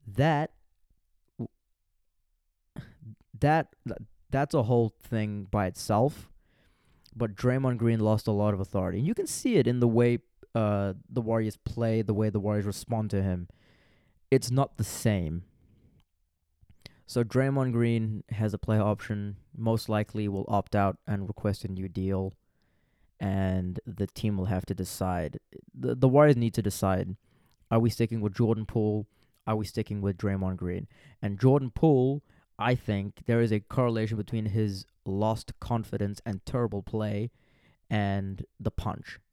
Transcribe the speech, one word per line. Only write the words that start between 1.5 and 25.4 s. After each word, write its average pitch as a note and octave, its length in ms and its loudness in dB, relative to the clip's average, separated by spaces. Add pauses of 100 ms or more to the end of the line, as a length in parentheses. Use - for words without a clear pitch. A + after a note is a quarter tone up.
that, D3+ 340 2 (560)
that's - 240 0
a C#3 80 4
whole A#2 400 2
thing G#2 480 -4
by G#2 160 2
itself. A2 640 0 (840)
But A2+ 200 -4
Draymond B2+ 420 2
Green A2+ 220 4
lost G#2+ 260 2
a A2+ 60 2
lot G#2 220 2
of F#2 60 -4
authority. F#2 380 -2
And B2+ 80 0
you A3 80 0
can F#4 120 -4
see - 300 0
it A#2+ 100 6
in B2 140 2
the A#2+ 80 6
way, A#2+ 300 4 (360)
uh, G2+ 400 0 (140)
the B2 120 -4
Warriors A2 360 0
play, A2+ 460 -2
the G#2 120 0
way G#2+ 140 2
the G2+ 120 0
Warriors G#2 260 0
respond G#2+ 440 -4
to G2 120 0
him. F#2 260 -2 (840)
It's A#2+ 180 4
not C3+ 280 0
the G#2+ 60 0
same. E2+ 600 -2 (1600)
So A#2+ 160 0
Draymond C3 480 2
Green A#2 600 0
has G#2+ 220 0
a G#2 60 -6
player G#2+ 240 2
option, G2+ 540 -2 (200)
most A2+ 320 0
likely G#2+ 380 -2
will G2 220 -2
opt G2+ 260 -2
out G2 220 2 (100)
and G2 220 -4
request G#2 360 -2
a G2+ 60 -6
new F#2+ 160 -6
deal. F#2+ 460 -2 (880)
And F#2+ 680 0
the G2 220 -4
team G#2 280 -2
will F#2+ 100 -2
have F#2 200 -2
to F#2+ 80 -4
decide. F2+ 640 -4 (340)